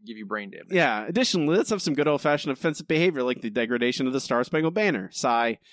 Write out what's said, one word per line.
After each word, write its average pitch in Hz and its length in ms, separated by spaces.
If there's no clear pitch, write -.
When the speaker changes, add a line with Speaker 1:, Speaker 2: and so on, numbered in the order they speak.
Speaker 1:
give 110 120
you 107 100
brain 104 240
damage. - 200
Speaker 2:
Yeah, 123 360
additionally, 175 500
let's - 140
have 202 100
some 156 140
good 147 120
old-fashioned 147 440
offensive 151 360
behavior 156 360
like 127 180
the 117 80
degradation 120 560
of 131 80
the 135 60
Star-Spangled 156 560
Banner. 156 360
Sigh. 117 460